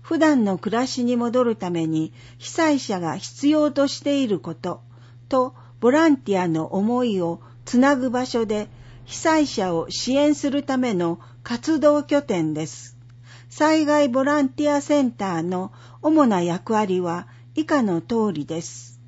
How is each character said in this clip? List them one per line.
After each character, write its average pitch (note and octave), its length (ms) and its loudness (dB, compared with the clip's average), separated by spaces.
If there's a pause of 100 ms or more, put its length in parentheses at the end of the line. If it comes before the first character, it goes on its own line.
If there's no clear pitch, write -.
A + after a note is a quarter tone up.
普 - 180 -4
段 C#4+ 260 4
の G3 140 0
暮 G#3+ 200 -4
ら B3+ 80 -2
し B3+ 180 -4
に A#3+ 120 0
戻 A#3+ 280 0
る A#3 120 -2
た F#3+ 120 -8
め E3+ 180 -2
に D#3+ 280 -2 (240)
被 - 120 -16
災 D4+ 280 0
者 G#3 200 -4
が E3 200 -4
必 - 300 -4
要 D4+ 220 2
と C#4+ 180 0
し - 140 -10
て C#4+ 200 0
い B3 60 -2
る G3 120 -2
こ E3 140 -12
と - 260 -10 (480)
と、 B3+ 260 0 (260)
ボ A#3+ 120 4
ラ D#4+ 160 6
ン C#4+ 80 4
テ G3+ 160 -4
ィ F#3 100 2
ア F3+ 60 0
の D#3+ 200 -2
思 A#3 360 0
い G#3 160 -2
を E3+ 200 -4 (240)
つ - 140 0
な C#4 160 6
ぐ B3+ 160 -2
場 B3 140 -2
所 A#3 220 -2
で、 G#3 220 -4 (360)
被 - 120 -16
災 D#4+ 300 2
者 F#3 280 -2
を E3 160 -2
支 - 220 -4
援 D4 220 4
す C#4+ 160 -4
る C#4+ 120 -2
た C4+ 160 -4
め B3 160 0
の E3+ 260 -2 (220)
活 D4 360 -2
動 D4 240 4
拠 C#4+ 200 0
点 E3+ 320 -2
で D3+ 120 -6
す。 - 300 -18 (540)
災 D#4 340 2
害 D4 240 2
ボ C4 160 0
ラ D4 160 2
ン C4+ 80 2
テ - 160 -4
ィ D4 100 2
ア C#4+ 60 2
セ C#4+ 220 2
ン A#3+ 100 0
タ F#3+ 240 -4
ー D#3+ 60 -2
の F#3 300 -4 (280)
主 D#4 260 4
な G3 160 4
役 F3 300 -2
割 G3+ 280 0
は F3 280 -4 (260)
以 D#4 120 -2
下 D4 160 2
の F3+ 180 0
通 A3 320 -2
り D3 140 -6
で E3 160 -8
す。 - 460 -18